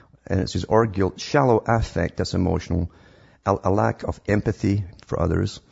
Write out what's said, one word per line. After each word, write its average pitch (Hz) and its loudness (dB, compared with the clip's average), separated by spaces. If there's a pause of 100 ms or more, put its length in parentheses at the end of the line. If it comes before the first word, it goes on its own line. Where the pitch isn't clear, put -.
(280)
And 95 0
it - -2
says, - -4
or 113 4
guilt, 95 -2
shallow 131 2
affect, 107 -2
that's 92 -4
emotional, 87 0 (520)
a, 98 2
a 92 2
lack 110 0
of - -6
empathy 101 0 (220)
for - -4
others, 87 0 (140)